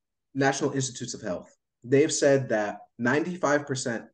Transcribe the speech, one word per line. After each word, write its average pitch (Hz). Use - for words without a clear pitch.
National 139
Institutes 131
of -
Health, 90
they've 135
said 139
that 104
ninety-five 147
percent 123